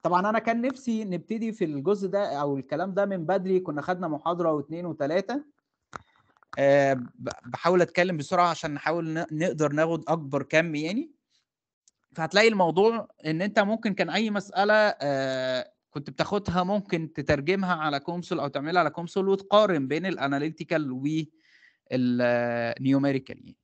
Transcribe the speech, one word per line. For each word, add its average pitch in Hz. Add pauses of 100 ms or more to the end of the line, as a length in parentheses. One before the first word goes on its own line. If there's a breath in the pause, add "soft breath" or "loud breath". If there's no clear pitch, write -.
طبعًا 180
انا 226
كان 233
نفسي 240
نبتدي 214
في 214
الجزء 170
ده 196
او 143
الكلام 170
ده 202
من 185
بدري، 185
كنا 147
خدنا 180
محاضره 165
واثنين 156
وثلاثه. 175 (1120 soft breath)
آه، 139
ب-، 123 (160)
بحاول 170
اتكلم 175
بسرعه 175
عشان 151
نحاول 160
ن-، 170
نقدر 151
ناخد 160
اكبر 143
كم 160
يعني. 185 (1040)
فهتلاقي 185
الموضوع 202 (180)
ان 160
انت 208
ممكن 214
كان 170
اي 214
مساله، 202
آه، 135 (180)
كنت 147
بتاخدها 180
ممكن 180
تترجمها 170
على 151
كونسول 175
او 143
تعملها 156
على 156
كونسول 190
وتقارن 196
بين 160
الاناليتيكال 151 (1000 soft breath)
والنيوميريكال 123
يعني. -